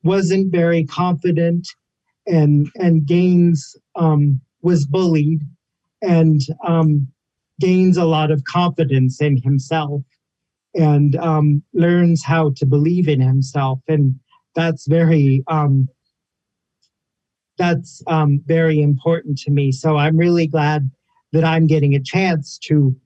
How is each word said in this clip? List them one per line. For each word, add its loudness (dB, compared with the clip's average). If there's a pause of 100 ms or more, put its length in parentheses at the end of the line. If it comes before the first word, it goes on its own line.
wasn't 0
very 0
confident, -2 (640)
and, 2
and 0
Gaines, 0 (220)
um, 0 (220)
was 0
bullied 0 (640)
and, 2 (240)
um, 0 (500)
gains 2
a 0
lot 0
of -2
confidence -2
in 0
himself -4 (720)
and, 2
um, 0 (100)
learns 2
how 0
to -4
believe 0
in 0
himself. -2 (100)
And 0 (340)
that's -4
very, 2
um, 0 (1700)
that's, -4
um, 0
very 2
important -2
to -8
me. 0
So -2
I'm 0
really 2
glad -2 (420)
that 2
I'm 2
getting 2
a 0
chance -4
to 2 (120)